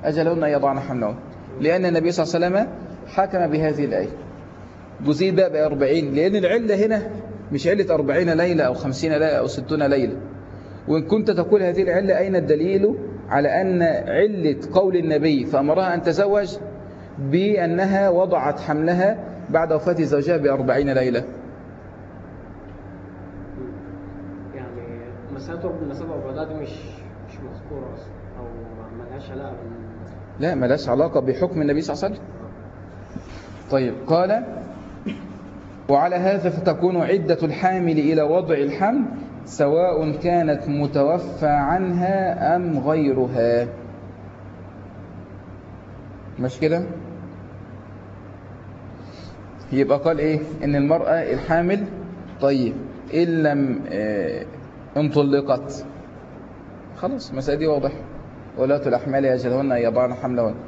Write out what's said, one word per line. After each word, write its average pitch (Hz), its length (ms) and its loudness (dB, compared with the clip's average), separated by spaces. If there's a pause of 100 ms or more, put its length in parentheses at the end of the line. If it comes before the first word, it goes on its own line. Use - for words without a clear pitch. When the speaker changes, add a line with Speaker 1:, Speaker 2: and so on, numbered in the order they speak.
Speaker 1:
أجلهن 160 400 2
أن 147 60 2
يضعن 139 300 2
حملهن. 117 340 -2 (460)
لأن 175 240 4
النبي 170 280 4
صلى 170 120 2
الله 170 220 2
عليه 202 200 2
وسلم - 100 -10 (300)
حكم 185 400 2
بهذه 151 380 2
الآية. 104 240 0 (1000)
جزئية 160 260 4
بقى 180 200 6
بأربعين، 147 640 2
لأن 185 220 4
العلة 208 500 4
هنا 214 160 2 (500)
مش 143 140 0
علة 180 280 4
أربعين 151 360 2
ليلة 165 340 4
أو 127 100 2
خمسين 139 380 -2
ليلة 151 140 4
أو 127 200 2
ستون 147 360 -2
ليلة. 135 340 2 (720)
وإن 156 140 4
كنت 214 280 2
تقول 185 320 4
هذه 180 200 2
العلة، 180 360 4
أين 190 180 2
الدليل 180 580 4 (340)
على 143 320 4
أن 185 220 4 (260)
علة 160 480 4 (160)
قول 185 240 4
النبي 151 480 4
فأمرها 160 500 4
أن 165 80 0
تزوج 196 540 2 (600)
بأنها 190 920 4
وضعت 170 500 2
حملها 175 580 2 (320)
بعد 160 220 4
وفاة 156 200 2 (120)
زوجها 143 320 4
بأربعين 135 560 2
ليلة؟ 127 320 2 (3250)
Speaker 2:
يعني 120 460 -12 (340)
مسافة، 170 380 -8 (180)
مسافة 160 240 -8
الوداع 139 300 -6
دي 156 100 -8
مش، 147 160 -8 (580)
مش - 60 -16
مذكورة 135 600 -12
أصلًا، - 440 -14
أو 123 60 -10
ما، 113 600 -12
ما 123 60 -14
لهاش 131 200 -12
علاقة 139 200 -10
بال- - 920 -12
Speaker 1:
لا، 165 120 2
ما 127 120 2
لهاش 131 220 2
علاقة 143 320 4
بحكم 156 420 0
النبي 143 180 4
صلى 156 140 -4
الله - 100 -4
عليه 208 100 -2
وسلم. - 120 -12 (1400)
طيب، 127 240 2 (120)
قال: 190 380 2 (1400)
"وعلى 165 280 6
هذا 180 340 2
فتكون 175 460 2
عدة 165 460 2
الحامل 165 560 2
إلى 156 240 4
وضع 165 320 4
الحمل 196 480 2 (420)
سواء 156 680 2
كانت 156 560 2
متوفى 143 800 2
عنها 175 1080 2
أم 170 220 0
غيرها." 127 920 2 (2750)
مش 127 220 -4
كده؟ 160 220 2 (3000)
يبقى 139 260 4
قال 165 200 2
إيه؟ 151 220 2 (240)
إن 143 120 2
المرأة 147 360 4 (200)
الحامل، 175 520 0 (560)
طيب، 131 340 4 (400)
إن 165 280 4
لم، 139 460 2
آه، 98 580 -2 (500)
إن 147 140 2
طلقت، 139 760 2 (1120)
خلاص، 269 340 -4
المسألة 139 280 0
دي 156 80 2
واضحة. 143 280 2 (640)
"ولاة 139 300 4
الأحمال 135 380 2
أجلهن 127 460 2
أن 120 100 2
يضعن 123 320 2
حملهن". 120 400 0 (120)